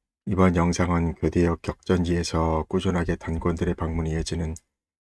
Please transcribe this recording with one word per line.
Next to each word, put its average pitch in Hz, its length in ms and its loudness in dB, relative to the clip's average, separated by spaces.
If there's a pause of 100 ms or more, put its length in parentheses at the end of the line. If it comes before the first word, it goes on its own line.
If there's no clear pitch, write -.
(260)
이번 92 300 4
영상은 85 580 2
교대역 85 480 0
격전지에서 82 1040 0
꾸준하게 87 480 0
단권들의 85 600 -2
방문이 80 340 -4
이어지는 80 440 -4 (520)